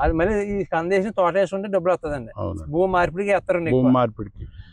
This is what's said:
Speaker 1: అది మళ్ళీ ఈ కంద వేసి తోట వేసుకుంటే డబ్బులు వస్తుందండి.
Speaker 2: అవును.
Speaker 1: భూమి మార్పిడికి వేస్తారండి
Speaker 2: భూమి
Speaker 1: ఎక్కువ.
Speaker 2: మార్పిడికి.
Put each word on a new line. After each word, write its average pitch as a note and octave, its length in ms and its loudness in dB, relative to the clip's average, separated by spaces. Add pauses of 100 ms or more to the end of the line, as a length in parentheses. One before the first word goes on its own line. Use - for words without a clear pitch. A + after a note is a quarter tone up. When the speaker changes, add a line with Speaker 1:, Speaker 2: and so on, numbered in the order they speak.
Speaker 1:
అది D#3+ 120 2
మళ్ళీ G3+ 480 0
ఈ - 20 -4
కంద E3+ 280 -2
వేసి G3 180 2
తోట F3+ 240 0
వేసుకుంటే G3 340 0
డబ్బులు F#3 260 0
వస్తుందండి. C#3+ 440 -6
Speaker 2:
అవును. F#2 220 -4 (100)
Speaker 1:
భూమి F#3 240 2
మార్పిడికి F3+ 400 0
వేస్తారండి F3 380 0
Speaker 2:
భూమి B2+ 80 4
Speaker 1:
ఎక్కువ. B2+ 120 4
Speaker 2:
మార్పిడికి. A#2 560 0 (260)